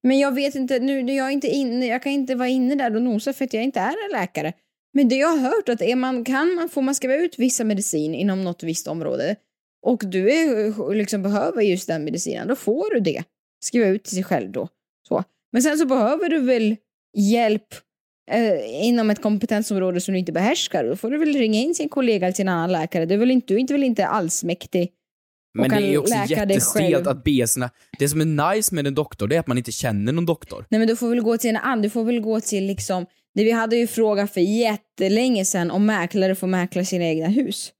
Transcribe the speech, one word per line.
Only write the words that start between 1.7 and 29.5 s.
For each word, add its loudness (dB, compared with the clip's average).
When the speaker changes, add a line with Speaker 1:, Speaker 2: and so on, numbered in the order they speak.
Speaker 1:
jag -2
kan -2
inte -2
vara 0
inne 2
där 0
och 0
nosa 0
för -4
att -8
jag -2
inte -2
är 0
en -8
läkare. -4
Men 4
det 2
jag 2
har 2
hört 0
att -2
är 0
man, -2
kan 0
man, -4
får -2
man 0
skriva 0
ut -2
vissa 0
medicin -2
inom 0
något -6
visst -6
område -4
och 0
du 2
är, 2
eh, -4
liksom -2
behöver 0
just 2
den -4
medicinen, -6
då 0
får -2
du 2
det. -2
Skriva 2
ut 0
till -8
sig -2
själv -2
då. -6
Så. 0
Men 2
sen 2
så 2
behöver 2
du 2
väl 2
hjälp, 2
eh, 0
inom 4
ett 0
kompetensområde 0
som -2
du 2
inte -4
behärskar. 0
Då 0
får -6
du -2
väl 2
ringa 2
in 0
sin -4
kollega 0
eller -2
sin 0
annan 0
läkare. -2
Du 0
är 2
väl 4
inte, 2
du 2
är 2
inte, -2
väl 2
inte 2
allsmäktig -2
och 0
Speaker 2:
Men 2
det 2
Speaker 1:
kan 2
Speaker 2:
är 0
ju 4
också 0
Speaker 1:
läka 0
dig 2
Speaker 2:
jättestelt 2
Speaker 1:
själv. 0
Speaker 2:
att -2
be 2
sina... -2
Det 2
som 0
är 2
nice -2
med 0
en -2
doktor, -2
det 2
är 4
att -4
man 0